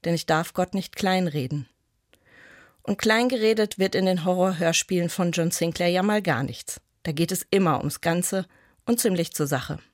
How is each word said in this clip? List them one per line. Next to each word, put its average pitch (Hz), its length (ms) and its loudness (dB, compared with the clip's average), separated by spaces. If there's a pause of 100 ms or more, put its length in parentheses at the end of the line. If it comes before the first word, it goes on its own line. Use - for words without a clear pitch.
denn 170 100 2
ich 160 120 -4
darf 160 280 0
Gott 180 180 -2
nicht - 220 -6
kleinreden. 151 720 -2 (1160)
Und 202 120 -2
kleingeredet 220 800 2
wird 190 180 0
in 185 100 2
den 185 180 0
Horrorhörspielen 180 840 0
von 185 220 0
John 170 180 0
Sinclair 170 380 0
ja 180 160 2
mal 214 180 2
gar 135 220 0
nichts. - 360 -10 (220)
Da - 80 -4
geht 160 220 0
es 185 180 -4
immer 180 280 4
ums - 220 -4
Ganze 180 460 -2 (400)
und 233 140 0
ziemlich 180 340 0
zur 147 140 -2
Sache. 143 300 -4 (160)